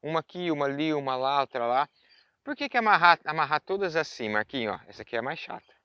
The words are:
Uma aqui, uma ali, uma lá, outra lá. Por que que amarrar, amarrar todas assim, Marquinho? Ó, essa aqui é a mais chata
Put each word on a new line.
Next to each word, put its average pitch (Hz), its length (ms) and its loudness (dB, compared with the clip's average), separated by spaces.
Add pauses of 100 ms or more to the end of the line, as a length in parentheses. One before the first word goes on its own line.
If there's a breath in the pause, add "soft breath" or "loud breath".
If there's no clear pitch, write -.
Uma 156 160 -2
aqui, 175 320 -6
uma 147 140 0
ali, 147 280 -2
uma 135 220 -2
lá, 135 240 0
outra 127 260 -2
lá. 127 220 2 (560 soft breath)
Por 294 100 -8
que 285 140 -6
que 262 100 -2
amarrar, 175 460 6
amarrar 151 380 -2
todas 190 340 -4
assim, 143 320 -4
Marquinho? 107 460 -2
Ó, 90 60 -8 (100)
essa 104 140 -18
aqui - 120 -10
é 117 40 0
a - 20 -4
mais 143 180 -6
chata - 340 -16 (120)